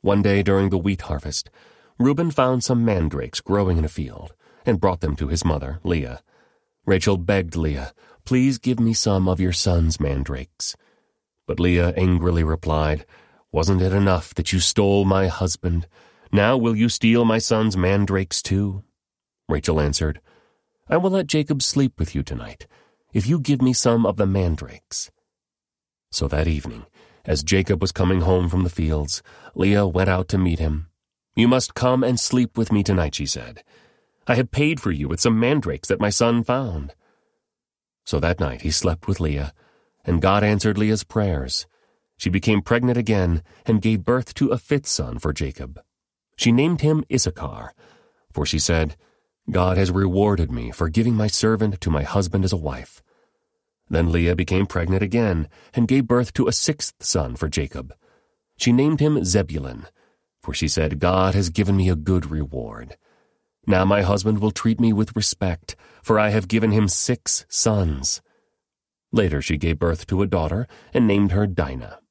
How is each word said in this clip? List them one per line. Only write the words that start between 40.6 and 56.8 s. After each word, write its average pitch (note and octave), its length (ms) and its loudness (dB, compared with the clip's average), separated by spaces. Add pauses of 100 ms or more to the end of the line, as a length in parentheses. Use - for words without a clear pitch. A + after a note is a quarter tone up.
Leah's G#2+ 260 0
prayers. E2 640 -4 (500)
She - 140 -4
became G2 320 2
pregnant A#2+ 340 0
again G2 460 0 (240)
and A2 160 2
gave A2 220 0
birth B2 300 -2
to C#3+ 140 0
a B2+ 100 0
fifth C#3+ 280 -4
son B1 320 -6
for D2+ 160 -4
Jacob. C2+ 440 -8 (580)
She A#2 160 4
named D3+ 280 2
him D3+ 320 2
Issachar, D2+ 600 -4 (580)
for D2 140 -4
she - 120 -4
said, D#2+ 380 0 (540)
"God F#2 260 2
has F#2+ 140 2
rewarded F#2+ 600 2
me A#1+ 200 -8
for E2+ 180 -4
giving A2+ 260 2
my G#2+ 120 2
servant G#2+ 560 0
to - 80 0
my D2 140 0
husband F#2+ 400 0
as F#2 80 0
a E2 180 -4
wife." B1+ 320 -12 (880)
Then E2+ 220 2
Leah E2+ 240 2
became F#2 300 0
pregnant F#2 360 -2
again F#2+ 460 0 (240)
and A#2+ 160 0
gave C3 180 2
birth B2 280 0
to B2+ 120 0
a A#2+ 60 0
sixth - 500 -4